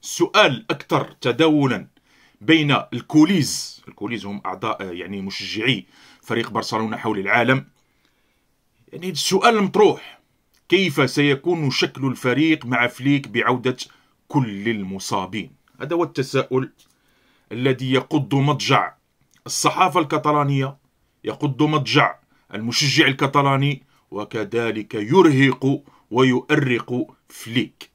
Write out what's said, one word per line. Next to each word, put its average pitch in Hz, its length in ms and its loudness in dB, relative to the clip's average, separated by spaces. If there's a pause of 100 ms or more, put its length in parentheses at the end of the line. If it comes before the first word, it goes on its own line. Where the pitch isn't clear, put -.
السؤال - 680 0
أكثر - 500 -4
تداولا 135 680 2 (540)
بين 147 360 2 (160)
الكوليز، 156 960 2
الكوليز 104 380 -10
هم 101 200 -10
أعضاء، 95 360 -6
آه، 95 80 -8
يعني 90 300 -10
مشجعي 98 680 -4 (360)
فريق 113 280 -4
برشلونة 110 460 -4
حول 107 220 -4
العالم، 113 480 0 (1300)
يعني 175 180 -10
السؤال 185 460 2
المطروح: - 640 2 (480)
كيف 156 420 2
سيكون 147 600 0
شكل 139 360 -4
الفريق 135 600 0
مع 123 200 0
فليك 135 420 -2
بعودة 117 480 0 (520)
كل 107 400 -2
المصابين؟ 95 800 -6 (300)
هذا 156 160 -4
هو 170 60 0
التساؤل 131 680 -4 (840)
الذي 131 400 -2
يقض 131 420 0
مضجع 139 580 2 (540)
الصحافة 175 540 0
الكتالانية، 143 760 0 (480)
يقض 123 380 -2
مضجع 139 520 2 (400)
المشجع 131 520 2
الكتالاني، 139 760 0 (280)
وكذلك 107 840 -4
يرهق 135 880 4 (280)
ويؤرق 127 960 0 (220)
فليك - 680 -6